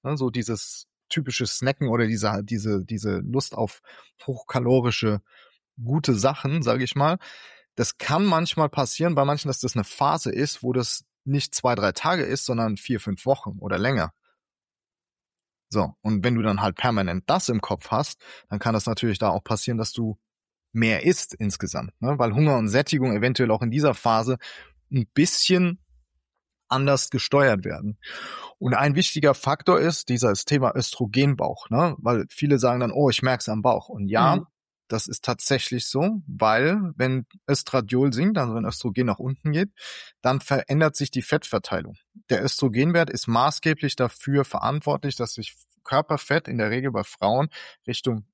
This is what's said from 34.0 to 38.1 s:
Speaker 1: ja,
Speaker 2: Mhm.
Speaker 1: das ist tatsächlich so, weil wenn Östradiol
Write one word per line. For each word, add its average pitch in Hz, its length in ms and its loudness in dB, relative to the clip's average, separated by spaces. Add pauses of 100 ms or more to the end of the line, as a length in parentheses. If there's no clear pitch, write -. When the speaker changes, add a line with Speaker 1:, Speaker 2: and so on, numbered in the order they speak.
Speaker 1:
ja, 123 300 4
Speaker 2:
Mhm. 180 80 -4 (420)
Speaker 1:
das 110 200 -4
ist - 160 -10
tatsächlich 123 640 -2
so, 185 400 0
weil 131 680 2
wenn 131 300 0 (220)
Östradiol 127 640 2